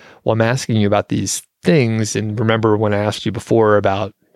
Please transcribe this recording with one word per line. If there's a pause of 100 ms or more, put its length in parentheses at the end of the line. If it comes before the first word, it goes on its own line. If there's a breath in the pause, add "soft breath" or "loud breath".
(240 loud breath)
well,
I'm
asking
you
about
these (200)
things.
And
remember
when
I
asked
you
before
about, (220)